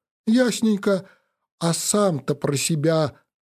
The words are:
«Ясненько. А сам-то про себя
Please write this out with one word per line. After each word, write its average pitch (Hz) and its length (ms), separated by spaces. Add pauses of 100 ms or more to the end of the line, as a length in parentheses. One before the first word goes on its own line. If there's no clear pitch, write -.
(260)
«Ясненько. 214 840 (500)
А 165 140
сам-то 165 600
про 143 220
себя 156 640 (240)